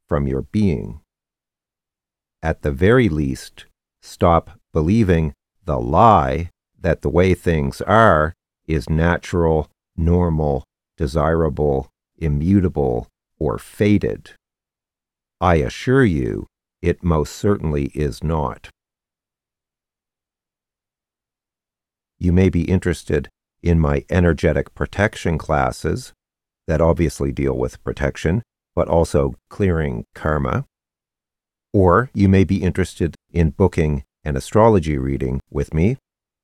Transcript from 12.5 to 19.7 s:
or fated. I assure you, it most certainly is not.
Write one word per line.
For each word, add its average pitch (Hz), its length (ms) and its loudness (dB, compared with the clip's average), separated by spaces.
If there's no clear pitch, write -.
or 64 180 -2
fated. - 760 -2
I 90 160 2
assure 123 480 0
you, 62 440 -2
it 85 240 -4
most 80 320 -2
certainly 76 560 -2
is 69 280 -4
not. 76 480 -4